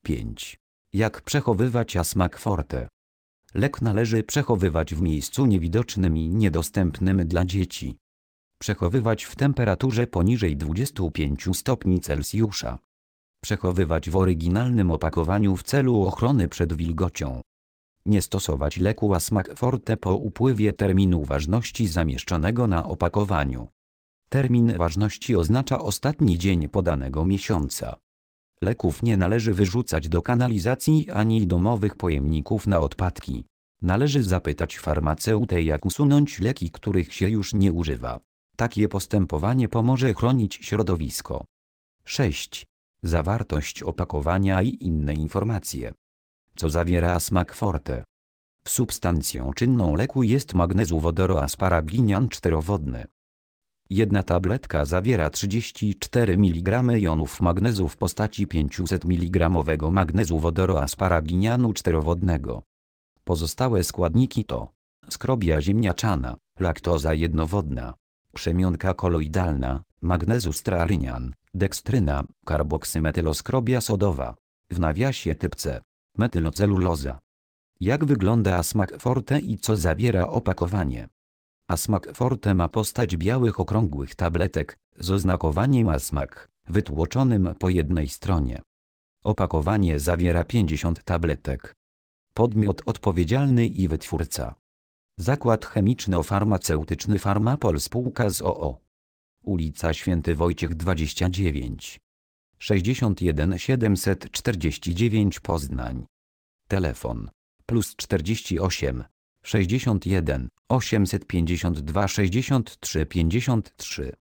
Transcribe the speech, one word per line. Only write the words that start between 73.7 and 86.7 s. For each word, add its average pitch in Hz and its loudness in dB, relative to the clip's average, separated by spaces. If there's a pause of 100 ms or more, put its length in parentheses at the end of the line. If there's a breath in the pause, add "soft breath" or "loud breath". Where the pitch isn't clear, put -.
sodowa, 85 0 (360)
w 87 -2
nawiasie 85 0
typ 78 -4
C, 64 -6 (380)
metyloceluloza. 87 0 (640)
Jak 131 0
wygląda 104 2
A 85 2
smak - -2
Forte 131 0
i 110 -4
co 110 0
zawiera 90 2
opakowanie? 85 -2 (600)
A 87 0
smak - -2
Forte 120 0
ma 85 2
postać 107 -2
białych 107 0
okrągłych 80 -2
tabletek, 85 -2 (200)
z 85 -6
oznakowaniem 95 2
A 76 2
smak, - -6 (200)
wytłoczonym 92 2